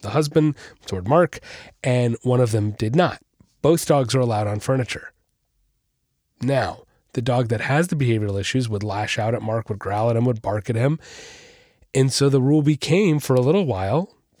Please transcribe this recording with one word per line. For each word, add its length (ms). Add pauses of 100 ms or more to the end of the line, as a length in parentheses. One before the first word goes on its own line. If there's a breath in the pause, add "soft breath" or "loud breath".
the 100
husband, 460 (280 loud breath)
toward 240
Mark, 300 (440 loud breath)
and 400
one 200
of 80
them 220
did 220
not. 280 (400)
Both 240
dogs 280
are 60
allowed 280
on 120
furniture. 540 (1300)
Now, 400 (320)
the 80
dog 260
that 140
has 260
the 80
behavioral 420
issues 300
would 140
lash 360
out 140
at 80
Mark, 300
would 80
growl 320
at 60
him, 100
would 160
bark 260
at 80
him. 220 (960 loud breath)
And 180
so 160
the 140
rule 200
became, 580
for 160
a 40
little 260
while, 500 (240)